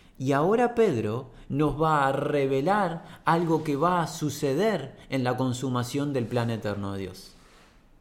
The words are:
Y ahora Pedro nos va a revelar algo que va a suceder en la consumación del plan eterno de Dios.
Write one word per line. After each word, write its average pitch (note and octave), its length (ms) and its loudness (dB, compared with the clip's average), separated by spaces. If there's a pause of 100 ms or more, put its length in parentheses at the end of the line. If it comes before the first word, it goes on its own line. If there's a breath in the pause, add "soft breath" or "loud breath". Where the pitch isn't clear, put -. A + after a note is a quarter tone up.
(180 soft breath)
Y C3 140 -2
ahora A3+ 420 2
Pedro B2 580 0 (180 loud breath)
nos C#3+ 300 0
va D#3 260 4
a C#3 60 2
revelar C#3+ 1120 0
algo D#3+ 380 2
que D3 120 0
va F3 260 2
a D3+ 40 -2
suceder D3+ 880 -2 (140 loud breath)
en C3+ 140 0
la B2 120 0
consumación C3 800 -2
del A#2 120 0
plan A#2+ 220 0
eterno G2+ 460 -4
de G2 60 -8
Dios. - 340 -12 (680 loud breath)